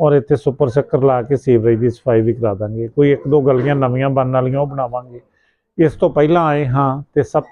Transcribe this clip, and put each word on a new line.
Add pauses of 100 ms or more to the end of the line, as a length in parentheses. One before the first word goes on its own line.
ਔਰ
ਇੱਥੇ
ਸੁਪਰ
ਸ਼ੱਕਰ
ਲਾ
ਕੇ
ਸੀਵਰੇਜ
ਦੀ
ਸਫਾਈ
ਵੀ
ਕਰਾ
ਦਾਂਗੇ।
ਕੋਈ
ਇੱਕ
ਦੋ
ਗਲੀਆਂ
ਨਵੀਆਂ
ਬਣਨ
ਵਾਲੀਆਂ,
ਉਹ
ਬਣਾਵਾਂਗੇ। (580)
ਇਸ
ਤੋਂ
ਪਹਿਲਾਂ
ਆਏ
ਹਾਂ (120)
ਤੇ
ਸਭ